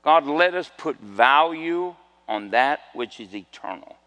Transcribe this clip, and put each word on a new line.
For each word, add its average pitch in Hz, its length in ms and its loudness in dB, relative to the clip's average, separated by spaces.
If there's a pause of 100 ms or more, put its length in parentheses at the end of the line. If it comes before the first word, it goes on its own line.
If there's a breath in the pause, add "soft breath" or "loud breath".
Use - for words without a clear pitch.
God, 151 240 4
let 170 260 2
us 180 240 -6
put 156 220 -8
value 160 960 0 (320)
on 104 240 -8
that 131 300 0 (120)
which 120 260 -10
is 98 140 -16
eternal. - 640 -16 (120)